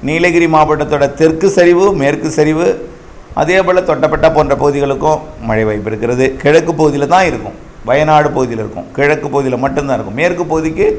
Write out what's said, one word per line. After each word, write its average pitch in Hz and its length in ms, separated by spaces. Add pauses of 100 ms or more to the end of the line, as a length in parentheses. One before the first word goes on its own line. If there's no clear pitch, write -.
நீலகிரி 170 380 (100)
மாவட்டத்தோட 147 500 (140)
தெற்கு 160 260 (100)
சரிவு, 175 300 (140)
மேற்கு 147 360
சரிவு, 156 300 (720)
அதே 170 240
போல 180 240
தொட்டபெட்டா 156 480
போன்ற 143 240
பகுதிகளுக்கும் 143 640 (260)
மழை 110 220
வாய்ப்பு 107 200
இருக்கிறது. 120 360 (160)
கிழக்கு 156 280 (100)
பகுதியில 151 340
தான் 185 160
இருக்கும், 101 260 (320)
வயநாடு 151 480
பகுதியில் 123 260
இருக்கும், - 240 (120)
கிழக்கு 147 340
பகுதியில 131 320
மட்டும்தான் 139 320
இருக்கும், 107 240
மேற்கு 170 320
பகுதிக்கு 160 340 (120)